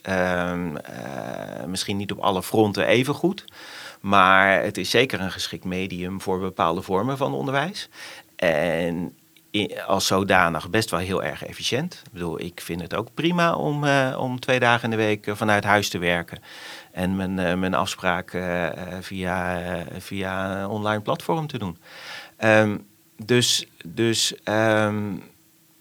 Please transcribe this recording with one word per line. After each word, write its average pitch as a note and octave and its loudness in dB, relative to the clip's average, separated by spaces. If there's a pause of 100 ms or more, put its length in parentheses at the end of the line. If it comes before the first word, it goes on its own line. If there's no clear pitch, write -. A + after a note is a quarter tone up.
Ehm, F2+ -2
eh, A1 -10
misschien F#2 -4
niet G2+ -4
op - -8
alle F#2+ 0
fronten G2+ 4
even C3 4
goed. F#3 -2 (560)
Maar F#2+ 6
het G2 -4
is F#2 -2
zeker A#2 2
een F#2 -4
geschikt - -8
medium F#2 -4
voor F#2 -2
bepaalde F#2 0
vormen A2 0
van C3+ -2
onderwijs. C#3 -2 (480)
En E2+ 0 (360)
i-, G#2 -2 (120)
als G2 0
zodanig F#2 4
best A2 0
wel E2+ 0
heel F#2 -2
erg D2 -6
efficiënt. - -6
Ik - -20
bedoel, F2 -6
ik - -10
vind F2 -6
het F2 -8
ook G#2 -2
prima E3+ 2
om, D3 -2
eh, C3+ 2
om B2+ -4
twee B2+ 2
dagen A#2+ 4
in A#2 0
de A2 2
week, G#2+ 0
eh, G#2 -2
vanuit G#2 2
huis G2+ 4
te F#2+ -4
werken. F2 -2 (540)
En F#2 0
mijn, F#2+ -2
eh, F2 2
mijn F#2 0
afspraak, F2+ 0
eh, F2+ -2
eh, D2 -2 (280)
via, F2+ -4
eh, F2 -4 (180)
via F#2+ -6
een G2 -6
online G#2+ -2
platform D#3 -2
te C3 -6
doen. F#2 -6 (580)
Ehm, A2 6 (480)
dus, B2 2 (180)
dus, A2+ 0 (100)
ehm, G#2+ 2 (840)